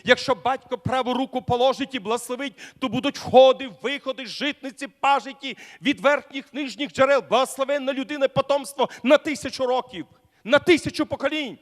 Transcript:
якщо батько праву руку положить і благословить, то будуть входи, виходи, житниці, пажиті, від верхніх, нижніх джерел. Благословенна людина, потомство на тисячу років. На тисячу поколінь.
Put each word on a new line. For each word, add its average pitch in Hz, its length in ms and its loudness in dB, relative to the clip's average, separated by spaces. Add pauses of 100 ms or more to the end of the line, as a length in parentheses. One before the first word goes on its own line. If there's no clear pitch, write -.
якщо 247 300 2
батько 247 440 -4
праву 247 360 -2
руку 247 280 -4
положить 269 520 0
і 254 40 -4
благословить, 240 600 -6 (200)
то 262 100 -4
будуть 233 300 -4
входи, 262 520 6 (120)
виходи, 269 440 -6
житниці, 269 600 -6
пажиті, 262 720 -2 (260)
від 185 180 -2
верхніх, 269 540 -2
нижніх 254 380 -8
джерел. 269 360 4
Благословенна 262 640 0
людина, 269 360 -2
потомство 269 600 -2 (140)
на 285 160 6
тисячу 262 480 -4
років. 240 400 -4 (380)
На 254 140 2
тисячу 294 480 2
поколінь. 277 560 -4